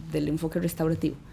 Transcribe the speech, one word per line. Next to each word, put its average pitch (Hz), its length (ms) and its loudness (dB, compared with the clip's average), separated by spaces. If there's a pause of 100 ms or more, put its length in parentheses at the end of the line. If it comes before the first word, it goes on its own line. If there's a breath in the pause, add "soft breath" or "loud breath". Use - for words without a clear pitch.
(120)
del 151 160 2
enfoque 160 320 0
restaurativo? 165 560 2 (160 loud breath)